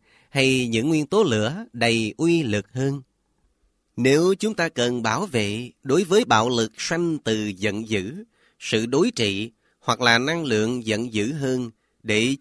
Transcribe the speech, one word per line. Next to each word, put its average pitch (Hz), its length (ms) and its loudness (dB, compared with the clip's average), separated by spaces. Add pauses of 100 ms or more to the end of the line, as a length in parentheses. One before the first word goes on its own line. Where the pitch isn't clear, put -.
(280)
hay 131 380 2
những 113 220 0
nguyên 156 180 0
tố 214 160 2
lửa 135 500 0
đầy 117 440 0
uy 165 260 2
lực 104 300 -4
hơn. 135 300 -4 (960)
Nếu 147 380 4
chúng 208 200 -2
ta 165 140 -2
cần 123 340 -2
bảo 117 240 -2
vệ 113 440 -4 (120)
đối 147 220 0
với 196 200 4
bạo 117 240 4
lực 117 280 0
sanh 165 420 -4
từ 110 280 -2
giận 104 420 -4
dữ, 110 360 -4 (340)
sự 113 280 -2
đối 151 240 2
trị 107 400 -2 (300)
hoặc 120 200 -2
là 117 180 6
năng 156 260 -2
lượng 113 420 0
giận 110 260 -2
dữ 107 200 0
hơn 131 380 -2 (320)
để 110 380 0